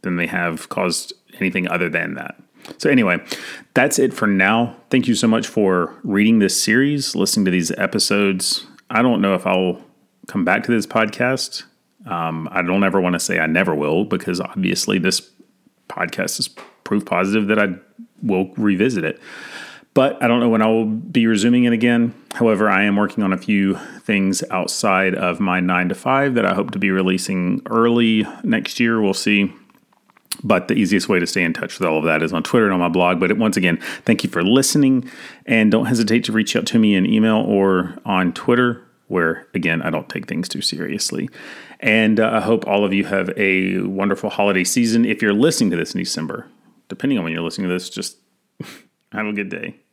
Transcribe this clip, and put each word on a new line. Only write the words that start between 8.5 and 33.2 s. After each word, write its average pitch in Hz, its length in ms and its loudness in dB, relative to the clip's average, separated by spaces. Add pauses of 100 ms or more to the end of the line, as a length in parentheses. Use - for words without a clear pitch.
I 117 120 2
don't 120 180 2
know 98 140 2
if 90 120 -4
I'll 92 340 0 (460)
come 101 180 -4
back 98 200 0
to 117 80 0
this 110 140 0
podcast 123 800 -2 (420)
um, 82 440 -6
I 92 120 -2
don't 92 220 2
ever 95 160 2
wanna 90 200 0
say 90 180 -2
I 80 80 2
never 85 280 2
will, 76 300 0
because 92 360 -4
obviously 95 580 -2
this 92 320 -2 (580)
podcast - 520 -6
is - 80 -4 (360)
proof 104 200 -2
positive 98 440 0
that 107 100 2
I 101 160 0 (480)
will 95 340 0
revisit 104 480 0
it. - 160 -6 (760)
But 135 260 2
I 123 60 2
don't 120 120 4
know 120 100 2
when 113 100 2
I 110 60 4
will 113 180 2
be 113 420 -2
resuming 117 380 4
it 120 80 2
again. 117 400 2 (220)
However, 107 340 2
I 95 160 4
am 101 120 2
working 104 280 0
on 95 80 0
a 90 60 -2
few 98 380 0 (240)
things 95 500 -2
outside 95 640 0
of 90 260 -2
my 92 180 0
nine-to-five 92 760 0
that 110 100 2
I 95 80 2
hope 98 200 -2
to 101 60 -6
be 98 120 0
releasing 92 800 0
early 113 560 2 (180)
next - 340 -2
year. 117 220 2
We'll 98 140 2
see. 101 400 0 (920)
But 98 240 2
the 107 60 0
easiest 98 340 2
way 95 100 2
to 87 80 0
stay 95 160 -2
in 82 120 0
touch - 240 -10
with 90 100 0
all 78 80 0
of 78 80 0
that 78 180 2
is 80 120 -2
on 82 80 -2
Twitter 113 240 2
and 95 80 2
on 87 60 0
my 87 100 0
blog. 90 280 2
But 95 200 0